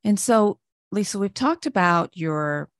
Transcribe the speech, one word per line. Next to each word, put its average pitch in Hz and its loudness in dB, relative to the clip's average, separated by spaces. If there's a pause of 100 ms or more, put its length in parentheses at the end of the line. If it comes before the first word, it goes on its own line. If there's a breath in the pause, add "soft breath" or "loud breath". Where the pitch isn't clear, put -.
And 208 2
so, 214 2 (320)
Lisa, 202 -4
we've 196 -4
talked 320 -2
about 175 0
your 151 -4 (120)